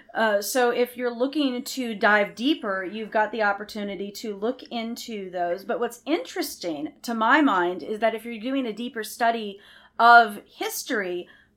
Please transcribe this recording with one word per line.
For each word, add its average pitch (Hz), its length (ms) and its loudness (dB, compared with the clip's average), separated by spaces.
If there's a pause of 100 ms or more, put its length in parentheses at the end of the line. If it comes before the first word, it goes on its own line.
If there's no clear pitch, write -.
(140)
Uh, 214 280 2
so 240 300 2
if 240 260 0
you're 240 180 -2
looking 262 480 0
to 240 320 -6
dive 202 400 4
deeper, 226 480 -2
you've 214 260 -8
got 214 220 0
the 226 100 -2
opportunity 202 720 -2
to 208 240 -8
look 226 280 -4
into 226 680 -8
those. 175 320 -2
But 226 160 -4
what's 233 260 -4
interesting, 302 840 -4 (120)
to 240 100 -6
my 233 280 4
mind, 185 400 2
is 214 180 -8
that 220 140 2
if 220 120 -10
you're 233 120 -10
doing 254 300 -4
a 214 60 -6
deeper 226 320 -8
study 226 520 -2 (400)
of 233 480 8
history, 202 840 -6 (280)